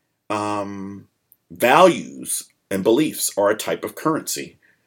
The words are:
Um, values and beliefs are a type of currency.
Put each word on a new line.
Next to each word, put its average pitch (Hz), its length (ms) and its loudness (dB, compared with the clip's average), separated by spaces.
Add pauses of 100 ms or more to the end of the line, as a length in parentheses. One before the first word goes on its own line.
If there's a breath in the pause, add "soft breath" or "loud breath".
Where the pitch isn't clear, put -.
(320)
Um, 101 760 -6 (420)
values 117 960 2 (220)
and 98 120 -2
beliefs 120 540 0
are 101 140 2
a 107 60 0
type - 280 -6
of - 100 -10
currency. - 640 -6 (280)